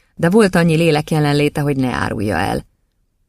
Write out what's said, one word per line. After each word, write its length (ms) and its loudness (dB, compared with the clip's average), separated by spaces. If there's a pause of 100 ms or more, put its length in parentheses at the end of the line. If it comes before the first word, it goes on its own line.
(140)
de 160 0
volt 240 4
annyi 220 2
lélek 340 0
jelenléte, 500 0
hogy 160 -2
ne 160 -2
árulja 440 -4
el. 300 -4 (640)